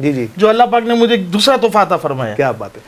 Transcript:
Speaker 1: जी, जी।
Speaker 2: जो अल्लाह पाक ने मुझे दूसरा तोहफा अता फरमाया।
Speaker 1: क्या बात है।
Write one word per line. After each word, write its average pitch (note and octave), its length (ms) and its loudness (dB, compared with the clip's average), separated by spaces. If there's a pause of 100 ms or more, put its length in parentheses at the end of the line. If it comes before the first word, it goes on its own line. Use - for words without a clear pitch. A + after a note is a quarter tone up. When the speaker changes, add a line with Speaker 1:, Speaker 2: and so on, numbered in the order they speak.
Speaker 1:
जी, C#3+ 120 0
जी। A#2+ 240 -4
Speaker 2:
जो G#3 100 2
अल्लाह A#3 200 4
पाक A#3 160 0
ने A#3 120 0
मुझे A#3 220 2
दूसरा G#3 400 0
तोहफा G#3+ 240 2
अता F3 160 0
फरमाया। C3 380 -4
Speaker 1:
क्या C3+ 160 0
बात G#2+ 240 -8
है। G#2+ 120 -20